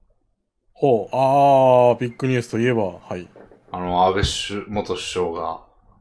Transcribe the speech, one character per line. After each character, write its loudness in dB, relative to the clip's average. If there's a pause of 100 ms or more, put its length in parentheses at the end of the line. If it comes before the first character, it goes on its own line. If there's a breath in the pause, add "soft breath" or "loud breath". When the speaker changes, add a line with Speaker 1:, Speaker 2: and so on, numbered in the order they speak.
(720)
Speaker 1:
ほ 0
う。 -10
あ 4
ー、 -6
ビ -6
ッ -16
グ -6
ニ 0
ュ 0
ー -2
ス -18
と -6
い 0
え 0
ば、 -4
は -12
い。 -14 (420)
Speaker 2:
あ -10
の、 0
安 2
倍 -2
首-、 -8
元 -6
首 -10
相 -4
が。 -8 (360)